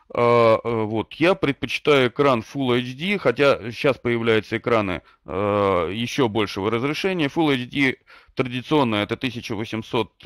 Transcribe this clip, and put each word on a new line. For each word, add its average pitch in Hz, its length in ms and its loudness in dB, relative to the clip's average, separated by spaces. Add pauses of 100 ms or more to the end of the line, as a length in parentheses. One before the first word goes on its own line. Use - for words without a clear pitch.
(140)
Э, 120 480 4
э, 117 220 -2
вот. 107 300 -6
Я 170 200 2
предпочитаю 139 720 0
экран 135 320 2
Full 123 380 -2
H 123 180 -8
D, 185 220 -4
хотя 123 540 0
щас 131 260 0
появляются 113 600 0
экраны, 104 440 0 (220)
э, 98 680 0
еще 120 340 0
большего 101 420 -2
разрешения. 151 560 -2
Full 151 280 0
H 127 120 -4
D 135 300 0 (380)
традиционно 127 640 0
это 104 200 -2
тысяча 117 380 -8
восемьсот, 113 580 -6 (140)